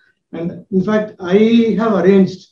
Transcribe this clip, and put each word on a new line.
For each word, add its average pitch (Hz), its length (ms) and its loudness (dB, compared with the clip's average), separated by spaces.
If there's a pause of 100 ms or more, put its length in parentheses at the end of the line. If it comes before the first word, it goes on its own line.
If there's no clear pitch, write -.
(320)
And 170 380 -10
in 185 140 -2
fact, 214 340 -4
I 220 600 0
have 220 160 -2
arranged 185 580 2